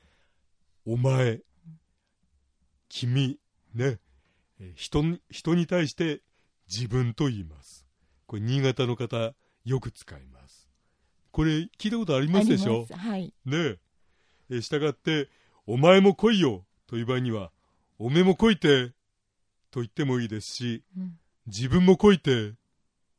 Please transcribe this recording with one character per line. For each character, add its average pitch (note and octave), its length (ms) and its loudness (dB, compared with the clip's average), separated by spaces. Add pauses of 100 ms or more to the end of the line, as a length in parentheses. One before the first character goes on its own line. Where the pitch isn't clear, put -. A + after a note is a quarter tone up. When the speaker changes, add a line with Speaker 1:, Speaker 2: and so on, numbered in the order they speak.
(880)
Speaker 1:
お A2+ 100 -4
前、 B2+ 440 0 (1500)
君、 C3 500 -2 (360)
ね、 A#2+ 240 -4 (600)
え G2+ 60 -20
ー、 F2+ 100 -20
人 - 280 -4
に、 E3+ 260 -4
人 - 240 -4
に F3 140 0
対 F3 200 -2
し - 60 -8
て D#3+ 280 -4 (460)
自 A2+ 200 -8
分 A#2+ 260 -2
と D3 140 -2
言 G#2+ 140 -6
い - 20 -10
ま D2 180 -20
す。 - 240 -20 (400)
こ A2 120 -10
れ G#2 40 -6
新 B2+ 200 -2
潟 C3 260 0
の A#2+ 80 -2
方 A#2 400 -6 (300)
よ B2+ 140 -2
く - 120 -12
使 - 260 -20
い C2 160 -20
ま C2 140 -20
す。 - 200 -20 (640)
こ D#3 120 -2
れ D#3+ 80 2 (260)
聞 G#3 120 -6
い - 20 -4
た A#3 60 -4
こ A3+ 80 -4
と D#3+ 100 0
あ C3 40 2
り D3 80 0
ま F#3+ 140 4
す G#3+ 60 4
で - 100 4
し F#3+ 100 -2
ょ？ A#2 40 2
Speaker 2:
あ A2+ 40 2
り A#2 60 -2
ま A#2 60 -12
す。 - 80 -18
は G3 220 -8
い。 F3+ 160 -10 (120)
Speaker 1:
ね。 C3+ 320 -2 (720)
え B2+ 60 -6
ー、 A#2+ 60 -4
従 D3+ 260 -4
っ C#3+ 60 -2
て、 D#3 360 -4 (380)
お A2+ 100 -2
前 F3+ 240 8
も G3 140 6
来 A3 160 2
い G#3 80 2
よ A2+ 260 0 (220)
と A#2 100 -8
い A#2 40 -4
う A#2 40 -6
場 B2+ 100 -2
合 B2+ 40 0
に B2 120 -2
は、 G2+ 200 -8 (460)
お A2+ 120 -6
め E3 140 4
も F#3 120 4
来 A3 160 4
い F#3 60 0
て C3 320 2 (840)
と B2+ 100 -8
言 A#2 40 -6
っ - 20 -12
て - 180 -6
も B2+ 140 0
い A#2 60 -4
い - 20 -6
で G#2+ 140 -8
す - 120 -14
し、 A#2+ 300 -8 (140)
Speaker 2:
う F#3 40 -10
ん。 F3 180 -14 (280)
Speaker 1:
自 A2 200 -8
分 F3+ 180 4
も F#3 120 8
来 G#3 160 6
い E3+ 60 0
て A2 340 -2 (640)